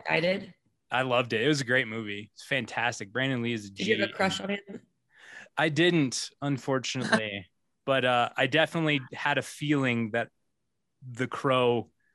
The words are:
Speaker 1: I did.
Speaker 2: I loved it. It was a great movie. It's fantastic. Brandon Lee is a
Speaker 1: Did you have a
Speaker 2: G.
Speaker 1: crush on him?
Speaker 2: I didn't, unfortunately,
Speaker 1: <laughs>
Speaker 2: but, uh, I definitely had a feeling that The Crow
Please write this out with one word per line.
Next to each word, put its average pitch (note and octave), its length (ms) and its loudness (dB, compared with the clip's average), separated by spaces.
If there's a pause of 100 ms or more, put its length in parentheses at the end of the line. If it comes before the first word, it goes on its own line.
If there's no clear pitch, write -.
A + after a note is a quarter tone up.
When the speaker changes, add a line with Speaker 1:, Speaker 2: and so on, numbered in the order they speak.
Speaker 1:
I D#3+ 100 2
did. F#3 340 -2 (360)
Speaker 2:
I B2 120 0
loved B2 320 2
it. A2 80 2
It B2+ 60 2
was D3+ 140 4
a B2 40 -4
great B2 220 2
movie. A2 460 -8
It's - 120 -20
fantastic. A2+ 680 -4
Brandon C3 300 0
Lee A#2 120 -2
is G#2 140 -6
a G2 40 -16
Speaker 1:
Did C3+ 160 -6
you A3 80 4
have G3+ 100 0
a - 20 0
Speaker 2:
G. - 60 -8
Speaker 1:
crush F#3+ 260 0
on G3 120 -6
him? G3+ 80 -4 (960)
Speaker 2:
I D#3+ 120 2
didn't, D#3 600 2 (120)
unfortunately, B2 1040 -2 (180)
Speaker 1:
<laughs> - 200 -20
Speaker 2:
but, C3+ 200 2
uh, A#2+ 320 4
I C3+ 100 2
definitely D3+ 540 2 (120)
had C#3+ 260 0
a - 20 0
feeling B2+ 680 0
that A#2 180 -2 (840)
The A#2+ 160 -4
Crow B2 640 2 (240)